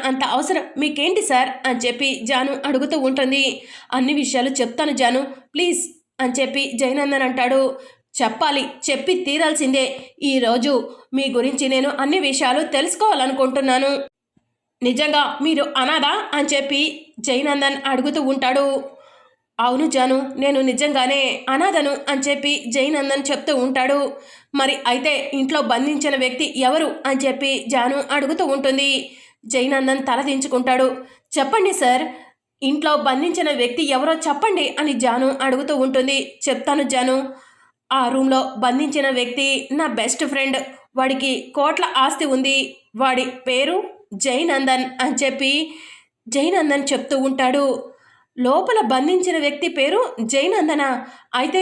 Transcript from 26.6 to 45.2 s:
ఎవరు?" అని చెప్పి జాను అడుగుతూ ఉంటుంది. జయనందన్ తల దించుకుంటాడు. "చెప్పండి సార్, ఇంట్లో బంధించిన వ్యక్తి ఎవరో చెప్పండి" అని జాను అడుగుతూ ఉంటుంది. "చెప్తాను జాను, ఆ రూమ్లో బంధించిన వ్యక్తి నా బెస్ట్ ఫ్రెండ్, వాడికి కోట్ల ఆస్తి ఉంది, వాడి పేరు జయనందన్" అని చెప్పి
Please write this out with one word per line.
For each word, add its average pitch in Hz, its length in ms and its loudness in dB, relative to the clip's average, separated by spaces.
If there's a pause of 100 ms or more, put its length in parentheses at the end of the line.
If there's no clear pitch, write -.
ఎవరు?" 285 280 2 (160)
అని 269 140 0
చెప్పి 269 300 -2 (180)
జాను 254 300 0 (140)
అడుగుతూ 294 340 0
ఉంటుంది. 277 460 0 (540)
జయనందన్ 262 600 0
తల 254 160 0
దించుకుంటాడు. 262 640 0 (440)
"చెప్పండి 370 420 2
సార్, 254 300 2 (580)
ఇంట్లో 302 360 0
బంధించిన 302 540 0
వ్యక్తి 240 380 0
ఎవరో 277 240 2
చెప్పండి" 320 540 0 (120)
అని 294 140 0
జాను 247 360 2 (120)
అడుగుతూ 269 340 0
ఉంటుంది. 269 440 2 (220)
"చెప్తాను 285 420 0
జాను, 262 340 0 (760)
ఆ 262 160 2
రూమ్లో 262 340 2 (160)
బంధించిన 269 520 0
వ్యక్తి 247 400 0 (220)
నా 302 160 0
బెస్ట్ 233 380 -2
ఫ్రెండ్, 269 340 0 (360)
వాడికి 262 380 0 (220)
కోట్ల 311 300 0 (120)
ఆస్తి 285 280 2
ఉంది, 269 320 2 (380)
వాడి 254 320 2 (200)
పేరు 277 300 0 (360)
జయనందన్" 262 760 0 (140)
అని 277 140 0
చెప్పి 269 380 0 (760)